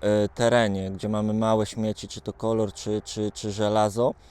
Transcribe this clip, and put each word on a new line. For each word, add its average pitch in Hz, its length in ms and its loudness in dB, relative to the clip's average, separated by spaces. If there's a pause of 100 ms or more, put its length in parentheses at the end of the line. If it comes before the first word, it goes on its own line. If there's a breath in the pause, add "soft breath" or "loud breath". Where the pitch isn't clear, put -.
e, 104 280 2
terenie, 110 600 2
gdzie 98 180 -6
mamy 107 240 0
małe 110 320 2
śmieci, 107 420 -6
czy - 140 -14
to 104 120 -8
kolor, 110 400 -2
czy, 107 280 -4
czy, 104 300 -4
czy 107 200 -8
żelazo. 107 640 2 (180 loud breath)